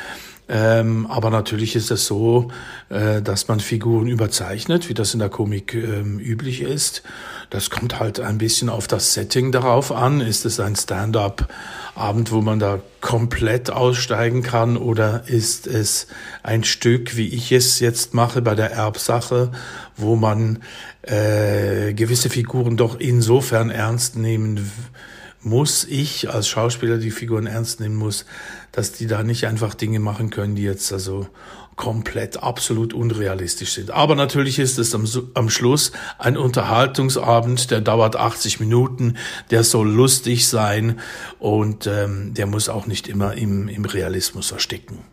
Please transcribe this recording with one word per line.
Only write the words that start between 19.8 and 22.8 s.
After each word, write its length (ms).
wo 180
man, 460
äh, 960
gewisse 340
Figuren 480
doch 220